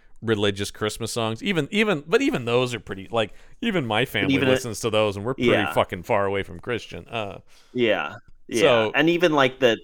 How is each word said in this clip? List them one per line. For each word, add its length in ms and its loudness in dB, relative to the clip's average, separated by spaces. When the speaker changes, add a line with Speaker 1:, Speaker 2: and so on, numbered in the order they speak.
Speaker 1:
religious 500 0
Christmas 400 -6
songs. 320 -4
Even, 280 -2
even, 360 0
but 140 2
even 240 0
those 280 0
are 60 -6
pretty, 320 -12
like, 220 -2
even 240 -2
my 200 2
family 280 0
Speaker 2:
even 140 2
a 40 6
Speaker 1:
listens 280 0
to 100 -2
those, 260 2
and 100 -8
we're 100 -4
pretty 160 2
Speaker 2:
Yeah. 220 0
Speaker 1:
fucking 300 0
far 220 0
away 180 -2
from 160 -12
Christian. 480 -8
Uh, 320 -8
Speaker 2:
Yeah. 420 0
Yeah. 140 -4
Speaker 1:
so 340 4
Speaker 2:
And 140 4
even, 240 2
like, 260 2
the, 240 4